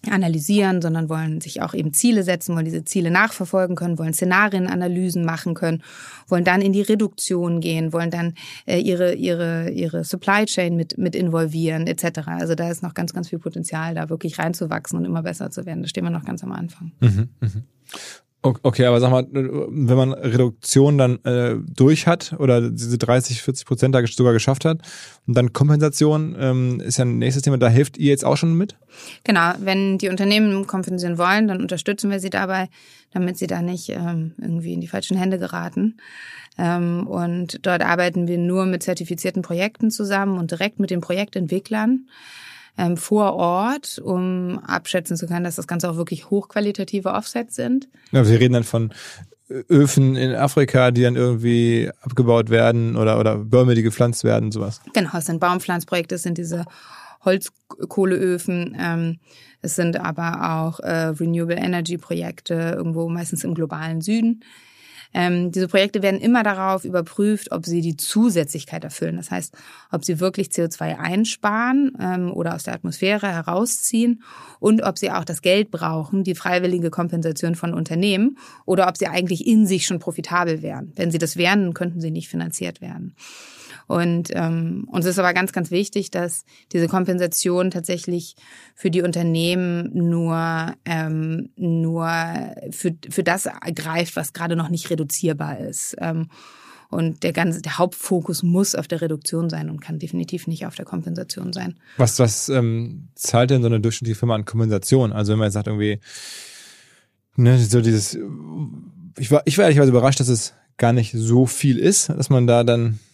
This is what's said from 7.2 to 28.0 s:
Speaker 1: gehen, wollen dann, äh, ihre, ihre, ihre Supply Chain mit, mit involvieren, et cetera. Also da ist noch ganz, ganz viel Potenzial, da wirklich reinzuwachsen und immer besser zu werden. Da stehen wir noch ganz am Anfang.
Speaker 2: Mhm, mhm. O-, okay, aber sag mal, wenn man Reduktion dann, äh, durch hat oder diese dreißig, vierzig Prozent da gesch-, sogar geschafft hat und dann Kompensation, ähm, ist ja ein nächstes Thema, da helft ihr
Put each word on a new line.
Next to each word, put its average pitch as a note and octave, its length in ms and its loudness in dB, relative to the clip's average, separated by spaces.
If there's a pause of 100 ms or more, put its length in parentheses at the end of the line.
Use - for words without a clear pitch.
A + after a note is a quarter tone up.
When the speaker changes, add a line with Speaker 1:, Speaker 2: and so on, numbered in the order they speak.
Speaker 1:
gehen, D#3+ 320 -2
wollen E3+ 180 -2
dann, E3+ 220 -4 (320)
äh, F3 140 0
ihre, F3+ 340 2
ihre, E3+ 560 -2
ihre E3 340 -4
Supply G3 400 0
Chain F3 320 -2
mit, E3 220 -4
mit E3+ 180 -2
involvieren, D#3+ 720 -2
et E3 140 -4
cetera. E3 340 -6
Also E3 180 -2
da E3+ 160 -4
ist E3+ 140 -8
noch E3+ 120 -8
ganz, F3 180 -6
ganz F3 160 -8
viel E3 100 -8
Potenzial, E3 560 -8
da D#3+ 140 -6
wirklich E3 300 -8
reinzuwachsen E3 600 -4
und E3+ 60 -2
immer E3 180 -4
besser E3+ 280 -8
zu F3+ 140 -12
werden. E3+ 180 -8
Da F3 40 -10
stehen F3+ 160 -6
wir E3+ 80 -4
noch E3+ 140 -6
ganz F3+ 180 -10
am F#3 80 -10
Anfang. E3+ 480 -12
Speaker 2:
Mhm, A#2 300 2 (100)
mhm. G#2+ 240 -4 (800)
O-, B2+ 160 4
okay, B2+ 220 4
aber A#2+ 160 6
sag B2 100 4
mal, B2+ 220 4
wenn C3+ 640 0
man C3 160 8
Reduktion B2+ 880 4
dann, B2 260 4
äh, A#2+ 320 0 (100)
durch D3+ 420 6
hat E3+ 320 0
oder A#2+ 300 4
diese A#2 280 -2
dreißig, A#2+ 440 2
vierzig - 240 -4
Prozent C3 300 2
da B2+ 60 4
gesch-, A#2 160 -2
sogar B2 160 6
geschafft C3 320 2
hat D#3+ 160 0 (440)
und A#2+ 120 2
dann B2 160 4
Kompensation, D3+ 840 4
ähm, B2+ 440 0
ist - 160 -4
ja C3 80 2
ein A#2+ 140 0
nächstes B2+ 240 0
Thema, C#3 140 2
da A#2+ 120 6
helft C3+ 280 4
ihr C#3+ 120 4